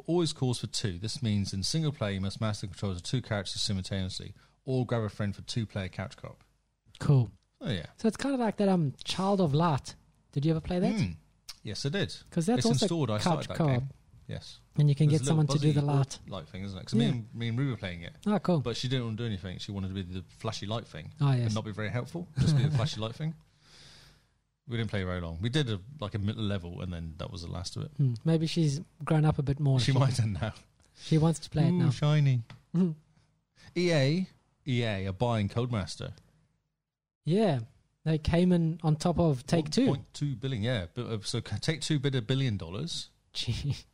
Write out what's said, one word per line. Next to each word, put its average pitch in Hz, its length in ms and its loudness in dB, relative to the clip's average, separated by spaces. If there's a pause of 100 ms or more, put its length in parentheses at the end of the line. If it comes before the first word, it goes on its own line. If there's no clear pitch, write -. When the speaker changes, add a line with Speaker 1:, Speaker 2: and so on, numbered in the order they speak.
Speaker 1:
always 165 260 2
calls 123 280 -2
for 113 80 -6
two. 90 300 -4
This 107 240 -8
means 104 300 2
in 98 120 -4
single 156 280 0
player, 104 200 -2
you 95 80 -2
must 98 200 -4
master 107 260 -2
the 92 60 -10
controls 95 260 -4
of 87 40 -10
two - 180 -2
characters - 400 -4
simultaneously, 95 720 -4 (300)
or 127 220 0
grab 117 160 -2
a 104 60 -2
friend 101 260 -4
for - 80 -14
two-player 101 460 -6
couch 92 280 -10
co-op. - 280 -18 (560)
Speaker 2:
Cool. 127 300 4 (300)
Speaker 1:
Oh, 226 100 -6
yeah. 90 160 -4 (100)
Speaker 2:
So - 120 -2
it's 208 80 -2
kinda 277 220 -2
like 220 200 0
that, 202 100 4
um, 170 260 2 (100)
Child 190 360 0
of 160 120 4
Light. 151 440 0 (360)
Did 139 120 -2
you 160 80 4
ever 160 80 -2
play 180 180 -2
that? 208 160 2
Speaker 1:
Hmm. 120 180 0 (520)
Yes, 104 200 -6
I 139 40 -2
did. 180 260 -2 (160)
Speaker 2:
'Cause 165 160 -2
that's 233 140 2
Speaker 1:
It's - 60 2
Speaker 2:
also 226 180 4
Speaker 1:
installed. 165 260 0
I 107 80 0
Speaker 2:
couch - 40 -4
Speaker 1:
started 156 280 0
that - 80 -8
Speaker 2:
co-op. 160 100 2 (120)
Speaker 1:
game. 135 100 -4 (380)
Yes. - 320 -12 (160)
Speaker 2:
And 147 120 6
you 143 60 6
can 151 140 6
Speaker 1:
There's 151 140 4
Speaker 2:
get 135 60 0
Speaker 1:
a 160 60 4
little 156 100 4
Speaker 2:
someone - 40 4
to 147 100 2
do 147 160 2
Speaker 1:
buzzy 143 60 2
Speaker 2:
the 143 40 2
light. 143 340 2 (100)
Speaker 1:
light 90 200 -10
thing, 92 140 -10
isn't 98 160 -8
it? - 80 -14
'Cause - 80 -4
me - 120 4
Speaker 2:
Yeah. - 40 2
Speaker 1:
and, 117 240 -4
me 117 140 -4
and 117 100 0
Ruby 135 140 0
were 107 40 -6
playing 87 260 -8
it. 85 120 -14 (140)
Speaker 2:
Oh, 202 100 4
cool. 170 220 2
Speaker 1:
But 117 160 -2
she - 100 -4
didn't 123 200 0
want 110 120 -4
to 120 60 -4
do - 20 -2
anything. 98 320 -6
She - 140 -10
wanted 98 160 -4
to 92 60 -6
be 98 80 -4
the 90 200 -8 (160)
flashy - 280 -6
light 113 200 -6
thing 90 340 -14
Speaker 2:
Oh, 139 120 4
yes. 123 140 2
Speaker 1:
and 110 80 0
not 110 100 -2
be 107 80 -8
very 104 180 -6
helpful. 127 380 -6 (100)
Just 143 180 4
be 131 60 4
the - 80 2
Speaker 2:
<laughs> 147 60 0
Speaker 1:
flashy 110 240 0
light 113 160 -6
thing. 156 180 -4 (1300)
We 117 80 -6
didn't 113 140 -2
play 98 120 -2
very 90 180 -4
long. 82 200 -8
We 107 80 0
did 135 200 0
a, 104 120 -2 (180)
like, 104 160 -6
a 107 60 -4
middle 110 240 -2
level, 92 360 -4
and 90 120 -6
then 85 260 -8
that - 140 -8
was 85 100 -10
the 85 80 -10
last 90 260 -8
of 107 60 -4
it. - 140 -10
Speaker 2:
Hmm. 131 180 2 (100)
Maybe 160 220 2
she's 151 340 0 (240)
grown 156 200 4
up 156 160 4
a - 20 0
bit 139 160 -2
more. 135 220 4
Speaker 1:
She 117 100 2
Speaker 2:
She 135 80 4
Speaker 1:
might 139 180 4
have 110 120 2
now. 104 260 -4 (400)
Speaker 2:
she - 240 2
wants 160 220 4
to - 100 -14
play 165 160 4
it 170 60 4
Speaker 1:
Ooh, 180 60 2
Speaker 2:
now. 165 120 4
Speaker 1:
shiny. 147 520 4 (320)
Speaker 2:
Mm-hmm. 170 180 4 (840)
Speaker 1:
E 175 160 4
A, 156 360 4 (400)
E 120 160 2
A 98 240 -2
are 95 40 0
buying 110 360 2
Codemaster. 104 640 -4 (1120)
Speaker 2:
Yeah. 170 360 2 (440)
They 160 140 2
came 175 340 4
in 165 320 2
on 156 120 4
top 165 220 2
of 156 280 4
Take-Two. 165 420 2
Speaker 1:
One 143 80 2
point - 180 -10
two 143 220 -2
billion, 127 260 -4
yeah. 110 320 0
But, 120 120 -6
uh, 107 160 -4
so - 180 -4
c-, - 200 -6
Take-Two 160 380 0
bid 135 160 0
a 127 80 0
billion 131 340 0
dollars. 95 520 -8 (260)
Speaker 2:
Jeez. - 600 -4